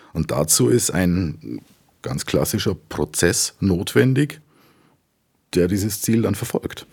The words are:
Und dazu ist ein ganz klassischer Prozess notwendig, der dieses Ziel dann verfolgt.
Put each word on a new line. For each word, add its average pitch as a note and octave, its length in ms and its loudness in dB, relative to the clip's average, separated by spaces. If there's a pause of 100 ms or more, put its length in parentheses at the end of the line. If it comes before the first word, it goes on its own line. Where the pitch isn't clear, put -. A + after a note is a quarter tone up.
(120)
Und D#2+ 180 -4
dazu D#2 380 2
ist A#2+ 240 2
ein F2 680 -2 (400)
ganz B1+ 240 -8
klassischer F#2 500 0
Prozess - 840 -2
notwendig, B2 800 2 (1120)
der F2+ 140 4
dieses G2+ 320 -2
Ziel A2+ 220 2
dann G2+ 120 0
verfolgt. - 580 -6